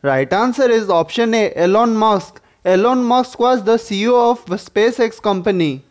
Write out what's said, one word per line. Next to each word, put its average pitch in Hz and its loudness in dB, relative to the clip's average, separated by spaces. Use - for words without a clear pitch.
Right 139 0
answer 240 0
is 220 0
option 202 0
A, 214 0
Elon 208 2
Musk. 214 -2
Elon 233 2
Musk 247 -2
was 240 0
the 226 2
C 208 -4
E 233 0
O 240 2
of 240 -4
SpaceX 226 -2
company. 180 -2